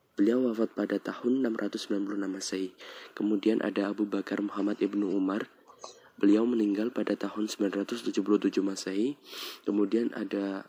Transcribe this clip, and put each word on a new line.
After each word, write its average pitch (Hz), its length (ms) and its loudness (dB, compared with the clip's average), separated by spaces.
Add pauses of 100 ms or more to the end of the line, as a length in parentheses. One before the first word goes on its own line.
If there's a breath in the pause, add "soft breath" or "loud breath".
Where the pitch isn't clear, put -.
(200)
Beliau 120 320 4
wafat 110 240 0
pada 104 240 0
tahun 123 400 0
enam 117 160 0
ratus 107 320 -4
sembilan 101 160 0
puluh 101 160 -6
enam 95 160 -4
Masehi. 95 400 -6 (400 loud breath)
Kemudian 107 480 2
ada 101 240 0
Abu 104 160 0
Bakar 101 400 -2
Muhammad 101 400 -2
ibnu 101 320 0
Umar. 98 320 0 (720 loud breath)
Beliau 104 240 6
meninggal 110 480 2
pada 107 240 0
tahun 107 320 -4
sembilan 98 320 0
ratus 117 240 -4
tujuh 110 160 -2
puluh 101 160 4
tujuh 101 240 2
Masehi. 98 560 -2 (480 loud breath)
Kemudian 104 480 2
ada 98 560 -4